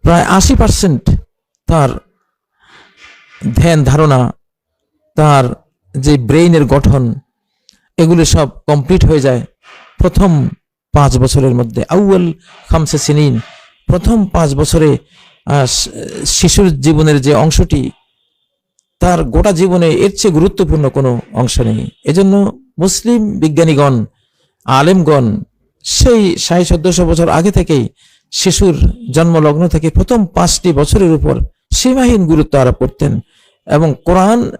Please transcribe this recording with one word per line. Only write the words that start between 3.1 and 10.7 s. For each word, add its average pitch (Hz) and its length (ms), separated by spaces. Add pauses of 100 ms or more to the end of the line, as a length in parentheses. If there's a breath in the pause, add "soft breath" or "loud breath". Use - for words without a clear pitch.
ধ্যান 156 300
ধারণা, 135 480 (800)
তার 147 300 (540)
যে 143 200
ব্রেইনের 151 460
গঠন, 135 500 (840 soft breath)
এগুলো 165 280
সব 147 240 (180)
কমপ্লিট 151 380
হয়ে 156 160
যায় 127 220 (560 loud breath)
প্রথম 170 500 (440)